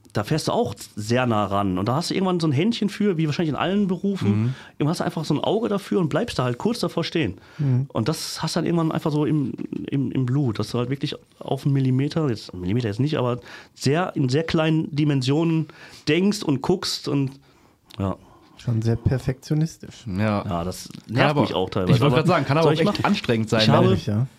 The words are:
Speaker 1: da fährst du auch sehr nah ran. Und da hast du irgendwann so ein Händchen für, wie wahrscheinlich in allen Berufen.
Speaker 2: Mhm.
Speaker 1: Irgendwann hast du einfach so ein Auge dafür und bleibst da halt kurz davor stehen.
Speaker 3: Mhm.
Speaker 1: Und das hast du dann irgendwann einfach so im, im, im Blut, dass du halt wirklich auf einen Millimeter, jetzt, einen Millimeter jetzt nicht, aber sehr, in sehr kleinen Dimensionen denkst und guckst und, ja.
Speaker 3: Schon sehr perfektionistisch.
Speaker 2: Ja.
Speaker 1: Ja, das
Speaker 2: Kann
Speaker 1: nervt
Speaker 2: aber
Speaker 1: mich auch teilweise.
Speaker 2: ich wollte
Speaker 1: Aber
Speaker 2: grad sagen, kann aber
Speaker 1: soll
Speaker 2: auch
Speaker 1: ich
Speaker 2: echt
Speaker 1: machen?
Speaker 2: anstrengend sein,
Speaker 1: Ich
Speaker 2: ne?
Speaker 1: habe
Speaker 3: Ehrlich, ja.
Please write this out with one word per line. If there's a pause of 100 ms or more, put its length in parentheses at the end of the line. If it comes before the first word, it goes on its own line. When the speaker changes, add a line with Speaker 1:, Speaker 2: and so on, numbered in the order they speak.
(140)
Speaker 1:
da
fährst
du
auch (220)
sehr
nah
ran.
Und
da
hast
du
irgendwann
so
ein
Händchen
für,
wie
wahrscheinlich
in
allen
Berufen.
Speaker 2:
Mhm. (220)
Speaker 1:
Irgendwann
hast
du
einfach
so
ein
Auge
dafür
und
bleibst
da
halt
kurz
davor
stehen. (180)
Speaker 3:
Mhm.
Speaker 1:
Und
das
hast
du
dann
irgendwann
einfach
so
im, (380)
im,
im
Blut,
dass
du
halt
wirklich (260)
auf
einen
Millimeter,
jetzt,
einen
Millimeter
jetzt
nicht,
aber (360)
sehr,
in
sehr
kleinen
Dimensionen (400)
denkst
und
guckst
und, (680)
ja. (440)
Speaker 3:
Schon
sehr
perfektionistisch.
Speaker 2:
Ja.
Speaker 1:
Ja,
das (160)
Speaker 2:
Kann
Speaker 1:
nervt
Speaker 2:
aber
Speaker 1:
mich
auch
teilweise.
Speaker 2:
ich
wollte
Speaker 1:
Aber
Speaker 2:
grad
sagen,
kann
aber
Speaker 1:
soll
Speaker 2:
auch
Speaker 1:
ich
Speaker 2:
echt
Speaker 1:
machen?
Speaker 2:
anstrengend
sein,
Speaker 1:
Ich
Speaker 2:
ne?
Speaker 1:
habe
Speaker 3:
Ehrlich,
ja. (140)